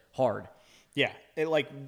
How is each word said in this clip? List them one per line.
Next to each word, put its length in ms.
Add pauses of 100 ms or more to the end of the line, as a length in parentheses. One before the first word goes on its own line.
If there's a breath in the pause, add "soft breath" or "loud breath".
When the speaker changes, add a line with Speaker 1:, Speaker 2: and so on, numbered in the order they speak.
(120 soft breath)
Speaker 1:
hard. 360 (480 loud breath)
Speaker 2:
Yeah. 160 (240)
It, 120
like, 200 (200)